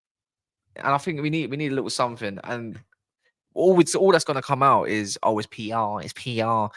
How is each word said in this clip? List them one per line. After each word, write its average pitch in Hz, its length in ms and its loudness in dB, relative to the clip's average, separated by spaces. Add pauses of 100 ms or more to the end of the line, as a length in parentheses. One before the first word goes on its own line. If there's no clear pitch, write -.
(760)
And 50 100 -8
I 139 120 2
think 151 220 -6
we 151 100 -2
need, 151 200 -2
we 135 60 -6
need 147 160 -4
a - 20 -4
little 117 160 -4
something. 113 540 -4
And 117 360 -10 (760)
all 180 260 4
it's, 165 140 4
all 190 180 6
that's 165 120 4
gonna 135 180 -2
come 135 200 -2
out 117 260 4
is, 101 340 -4
Oh, 107 160 2
it's 107 120 -6
P 110 220 -10
R, 107 280 -4
it's 76 140 -12
P 117 260 -6
R. 110 360 0